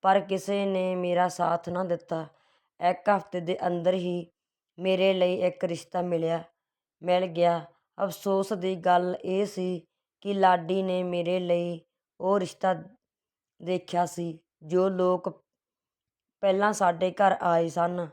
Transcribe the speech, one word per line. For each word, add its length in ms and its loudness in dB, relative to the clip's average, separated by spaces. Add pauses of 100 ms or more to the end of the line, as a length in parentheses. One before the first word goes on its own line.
ਪਰ 160 6
ਕਿਸੇ 460 -2
ਨੇ 300 0
ਮੇਰਾ 340 2
ਸਾਥ 400 -2
ਨਾ 140 -2
ਦਿੱਤਾ। 440 -4 (520)
ਇੱਕ 300 0
ਹਫ਼ਤੇ 300 0
ਦੇ 180 -4 (100)
ਅੰਦਰ 260 0
ਹੀ 340 -4 (500)
ਮੇਰੇ 360 2
ਲਈ 280 2
ਇੱਕ 240 -2
ਰਿਸ਼ਤਾ 360 -4
ਮਿਲਿਆ, 420 -2 (580)
ਮਿਲ 260 0
ਗਿਆ। 320 2 (380)
ਅਫਸੋਸ 560 -2
ਦੀ 220 -4
ਗੱਲ 400 2
ਇਹ 300 -2
ਸੀ 360 -6 (400)
ਕਿ 120 -4
ਲਾਡੀ 500 4
ਨੇ 200 -2
ਮੇਰੇ 360 -2
ਲਈ 400 -2 (400)
ਉਹ 200 2
ਰਿਸ਼ਤਾ 340 -2 (880)
ਦੇਖਿਆ 460 -2
ਸੀ 340 -8 (240)
ਜੋ 260 2
ਲੋਕ 400 0 (1120)
ਪਹਿਲਾਂ 300 2
ਸਾਡੇ 380 0
ਘਰ 300 4
ਆਏ 280 2
ਸਨ। 440 -2